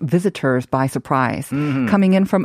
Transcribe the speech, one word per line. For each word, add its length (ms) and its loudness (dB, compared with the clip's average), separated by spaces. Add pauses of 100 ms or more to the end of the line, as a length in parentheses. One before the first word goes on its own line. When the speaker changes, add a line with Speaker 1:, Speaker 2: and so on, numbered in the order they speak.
Speaker 1:
visitors 640 0
by 240 0
surprise. 640 -2
Speaker 2:
Mm-hmm. 320 -2
Speaker 1:
Coming 320 4
in 80 2
from 180 0